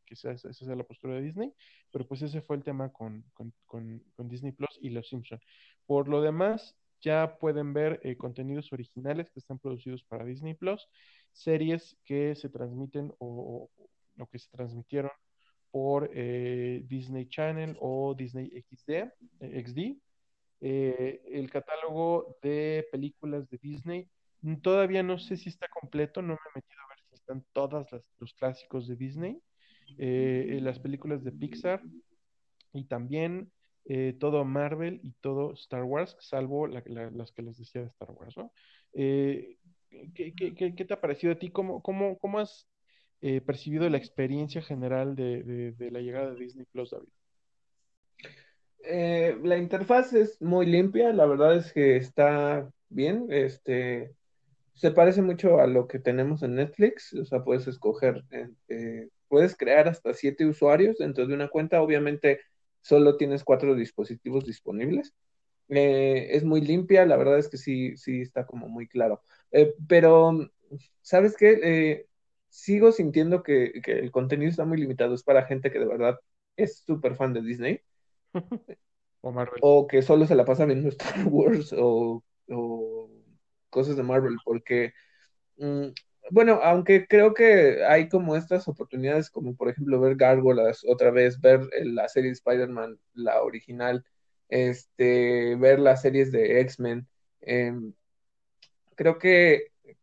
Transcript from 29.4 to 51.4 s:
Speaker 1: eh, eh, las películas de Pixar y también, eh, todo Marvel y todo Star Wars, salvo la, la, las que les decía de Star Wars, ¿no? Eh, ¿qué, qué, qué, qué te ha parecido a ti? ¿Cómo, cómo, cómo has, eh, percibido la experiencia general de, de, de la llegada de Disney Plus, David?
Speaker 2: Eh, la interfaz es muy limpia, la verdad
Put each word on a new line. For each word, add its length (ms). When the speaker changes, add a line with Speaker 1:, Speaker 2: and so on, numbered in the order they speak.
Speaker 1:
eh, 540
eh, 100
las 180
películas 460
de 80
Pixar 500
y 140
también, 640
eh, 340
todo 280
Marvel 580
y 160
todo 340
Star 300
Wars, 380
salvo 460
la, 180
la, 260
las 220
que 100
les 140
decía 240
de 60
Star 240
Wars, 260
¿no? 140
Eh, 640
¿qué, 180
qué, 220
qué, 180
qué 120
te 80
ha 80
parecido 320
a 40
ti? 140
¿Cómo, 320
cómo, 340
cómo 220
has, 260
eh, 200
percibido 480
la 80
experiencia 640
general 540
de, 280
de, 300
de 180
la 80
llegada 320
de 80
Disney 320
Plus, 200
David? 180
Speaker 2:
Eh, 560
la 140
interfaz 560
es 260
muy 280
limpia, 440
la 140
verdad 300